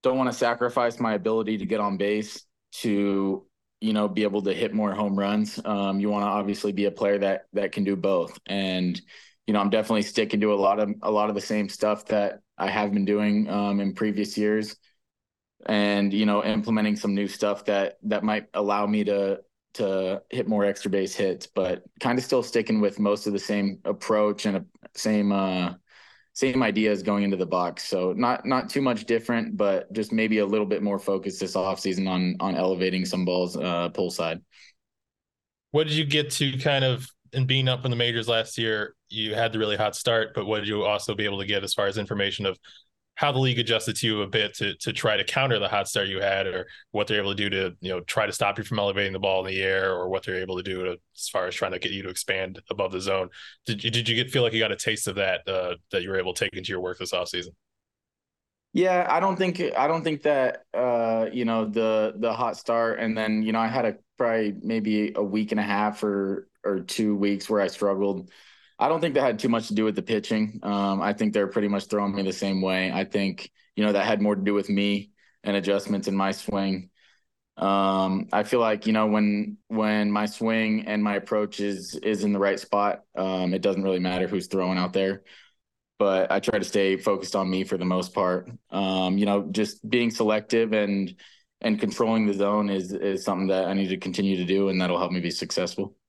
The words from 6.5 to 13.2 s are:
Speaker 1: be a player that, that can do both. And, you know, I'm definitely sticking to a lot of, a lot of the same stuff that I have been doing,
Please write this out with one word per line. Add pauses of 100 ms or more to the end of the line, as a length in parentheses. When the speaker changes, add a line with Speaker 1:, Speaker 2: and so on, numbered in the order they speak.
Speaker 1:
be
a
player
that,
that
can
do
both.
And, (460)
you
know,
I'm
definitely
sticking
to
a
lot
of, (100)
a
lot
of
the
same
stuff
that (180)
I
have
been
doing,